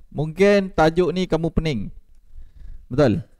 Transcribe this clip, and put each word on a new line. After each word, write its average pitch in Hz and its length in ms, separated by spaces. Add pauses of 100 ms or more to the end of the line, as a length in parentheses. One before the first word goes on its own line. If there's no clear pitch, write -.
(120)
mungkin 190 560
tajuk 165 480
ni 185 80
kamu 165 240
pening. 151 400 (1040)
Betul? 131 320 (160)